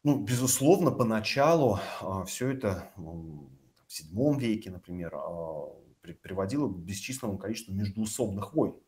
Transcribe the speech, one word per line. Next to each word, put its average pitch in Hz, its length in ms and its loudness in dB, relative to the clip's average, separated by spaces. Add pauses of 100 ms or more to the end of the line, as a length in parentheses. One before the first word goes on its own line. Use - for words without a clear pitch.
Ну, 143 220 4
безусловно, 131 640 4
поначалу, 123 880 4 (220)
а, 95 240 -4
всё 123 260 -4
это, 101 460 -2
м, 80 540 -12 (360)
в - 60 -20
седьмом 113 460 0
веке, 110 320 -2
например, 87 440 -10
а, 80 600 -8 (260)
при-, 82 140 -16
приводило 101 540 -2
к 90 100 -4
бесчисленному 98 600 -6
количеству 98 360 -6
междуусобных 104 800 -2
войн. 131 200 4 (140)